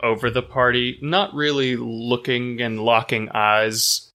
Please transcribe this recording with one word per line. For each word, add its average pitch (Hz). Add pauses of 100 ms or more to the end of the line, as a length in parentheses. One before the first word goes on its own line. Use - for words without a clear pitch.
over 117
the 123
party, 123
not 180
really 139
looking 120
and 110
locking 113
eyes, 107